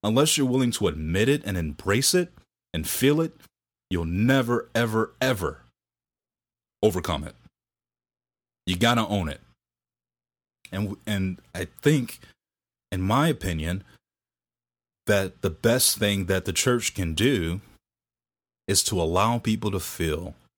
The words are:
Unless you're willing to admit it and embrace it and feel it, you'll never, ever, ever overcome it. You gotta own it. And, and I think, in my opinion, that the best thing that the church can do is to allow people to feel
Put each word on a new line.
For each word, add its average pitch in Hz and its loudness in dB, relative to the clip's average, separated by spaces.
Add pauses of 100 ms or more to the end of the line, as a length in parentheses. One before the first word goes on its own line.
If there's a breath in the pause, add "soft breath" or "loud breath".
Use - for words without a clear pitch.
Unless 127 2
you're 139 2
willing 123 2
to 101 0
admit 80 0
it 147 0
and 98 -4
embrace 95 0
it 180 0 (400)
and 80 -4
feel 147 2
it, - -4 (520)
you'll 85 -2
never, 117 2
ever, 110 0
ever 98 -2 (1200)
overcome 87 0
it. - -14 (1300)
You 92 -2
gotta 117 2
own 92 -2
it. - -12 (1300)
And, 98 -4 (100)
and 95 -2 (120)
I 90 -6
think, - 0 (720 loud breath)
in 92 -4
my 120 2
opinion, 87 -4 (1200 soft breath)
that 98 0
the - 0
best 117 2
thing 101 0
that 92 0
the 95 -4
church 123 0
can 82 -4
do 95 0 (1080)
is 98 2
to 92 0
allow 104 2
people 107 -2
to 95 -2
feel 85 -6 (220)